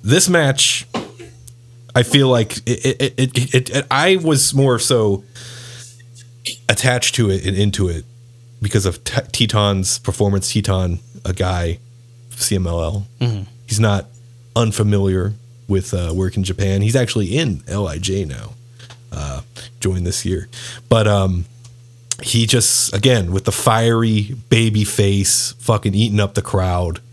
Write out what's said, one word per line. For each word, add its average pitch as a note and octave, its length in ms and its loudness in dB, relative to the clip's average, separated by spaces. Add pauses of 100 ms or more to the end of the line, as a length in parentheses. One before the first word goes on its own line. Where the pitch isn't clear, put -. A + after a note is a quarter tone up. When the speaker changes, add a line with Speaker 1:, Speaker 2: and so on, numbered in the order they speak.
Speaker 1:
this E3+ 260 2
match, D3 580 2 (1080)
I B2 80 4
feel C3+ 260 4
like A#2 280 2 (100)
it, - 180 -4
it, C3+ 320 -2
it, B2+ 380 0
it, C3 140 2
it, C3 220 -2
I F3 260 2
was D#3 360 2
more C3+ 260 2
so G#2 440 0 (1500)
attached B2 460 0
to A2 140 2
it F#2+ 160 0
and F#2+ 120 -2
into G2 320 2
it E2 160 -6 (560)
because G2+ 240 0
of - 180 -4
T-, - 180 -4 (100)
Teton's G2+ 680 0
performance. G2 520 -2
Teton, F#2 480 0 (260)
a F#2+ 80 -2
guy, F2+ 460 -2 (520)
C - 240 -4
M F2+ 120 -2
L E2+ 140 -2
L. G2+ 260 -4 (120)
Speaker 2:
Mm-hmm. A2 240 -2 (240)
Speaker 1:
He's G#2+ 120 -2
not G2+ 260 2 (500)
unfamiliar G2+ 800 0 (340)
with, F#2+ 260 -2
uh, F2 220 -4
work F#2 220 -2
in G2 60 0
Japan. F#2+ 380 0
He's A2 140 0
actually A2 420 0
in A2+ 300 -2
L G2 200 -4
I D2+ 100 -6
J F#2+ 280 -2
now, A1+ 280 -12 (580)
uh, C#2+ 300 -8 (380)
joined F#2 280 -2
this - 180 -4
year. F#2 220 -2 (420)
But, A2 180 6
um, F#2+ 380 2 (760)
he A#2 240 2
just, - 480 0
again, G#2 360 2
with F#2+ 140 -2
the G2+ 60 2
fiery A2+ 840 2 (140)
baby A2+ 340 4
face, G2 760 0
fucking G#2+ 340 0
eating G#2+ 260 2
up G2+ 140 0
the G2 80 -2
crowd F2+ 580 -2 (140)